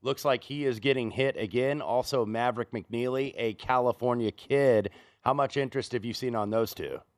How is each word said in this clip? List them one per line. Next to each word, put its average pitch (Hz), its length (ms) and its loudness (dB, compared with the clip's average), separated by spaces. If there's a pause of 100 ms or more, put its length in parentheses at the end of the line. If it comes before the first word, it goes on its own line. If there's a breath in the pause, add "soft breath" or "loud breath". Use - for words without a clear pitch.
looks 135 240 -4
like 127 180 2
he 143 220 -6
is 123 140 0
getting 127 320 2
hit 135 260 0
again. 123 460 0
Also, 120 420 0
Maverick 117 460 -2
McNeely, 123 640 -4
a 113 160 -2
California 120 800 0
kid. 123 580 4 (320 loud breath)
How 131 140 2
much 139 200 0
interest 135 360 -4
have 117 120 -2
you 113 120 -6
seen 127 180 -4
on 107 160 0
those 113 240 0
two? 65 260 -8 (180)